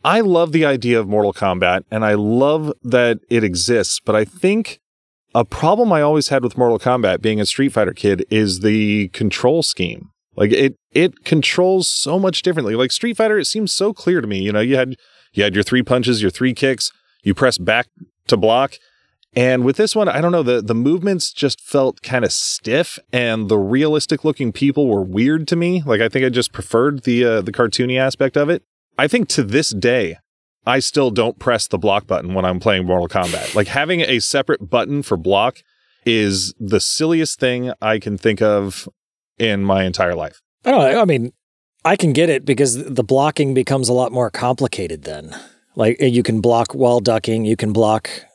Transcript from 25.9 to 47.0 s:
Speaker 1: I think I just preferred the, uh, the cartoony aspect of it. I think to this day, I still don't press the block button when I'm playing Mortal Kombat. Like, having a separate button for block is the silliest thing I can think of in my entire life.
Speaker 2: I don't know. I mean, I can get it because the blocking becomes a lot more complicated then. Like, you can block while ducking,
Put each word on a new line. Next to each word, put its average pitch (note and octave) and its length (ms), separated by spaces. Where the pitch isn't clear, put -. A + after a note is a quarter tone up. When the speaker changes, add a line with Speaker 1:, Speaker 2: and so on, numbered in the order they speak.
Speaker 1:
I A2+ 80
think C3 160
I C3 40
just A#2+ 240
preferred B2+ 500
the, B2 220
uh, A2+ 160
the G2 100
cartoony B2 480
aspect C3+ 380
of D3 120
it. F3 120
I D3+ 120
think A#3 220
to - 140
this A#2 280
day, G#2+ 460
I B2 120
still C3+ 300
don't A2+ 300
press A#2+ 260
the G2 140
block G2+ 260
button F2+ 300
when F#2+ 100
I'm F#2 140
playing F#2+ 260
Mortal F2 220
Kombat. F2 480
Like, G2+ 140
having D#3+ 320
a C3 180
separate C3 500
button C3 320
for G#2 160
block G2 460
is G2 540
the G#2 200
silliest D#3+ 600
thing B2 420
I A2 160
can G#2 220
think G#2+ 200
of G#2 480
in G#2 240
my G2 200
entire F2+ 300
life. D#2 280
Speaker 2:
I B3 60
don't C4 100
know. A#3+ 100
I G#3+ 40
mean, B2+ 280
I F3 120
can E3 180
get D#3+ 160
it C#3 160
because C3 400
the B2 180
blocking C3+ 520
becomes C3 340
a B2 40
lot B2 180
more A#2+ 180
complicated G2+ 760
then. D#2 300
Like, A#2 240
you B2 220
can A2+ 180
block A#2 360
while B2 240
ducking, A2+ 460